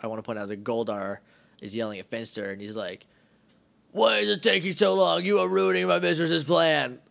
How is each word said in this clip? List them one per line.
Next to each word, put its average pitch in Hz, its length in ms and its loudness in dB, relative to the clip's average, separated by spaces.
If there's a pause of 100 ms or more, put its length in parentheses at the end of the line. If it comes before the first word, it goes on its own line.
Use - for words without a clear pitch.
I 117 60 -8
wanna 110 140 -6
point 110 160 -8
out 104 100 -8
that 104 160 -8
Goldar 104 540 -4 (420)
is 104 160 -12
yelling 107 240 -6
at 92 100 -16
Finster, 110 400 -8
and 98 100 -10
he's 104 160 -12
like, 95 300 -10 (840)
"Why 220 260 4
is 208 100 0
this 208 100 0
taking 196 340 2
so 190 220 2
long? 175 300 2
You 202 140 2
are 185 100 2
ruining 185 380 2
my 175 140 4
mistress's 165 440 2
plan." 151 540 4 (120)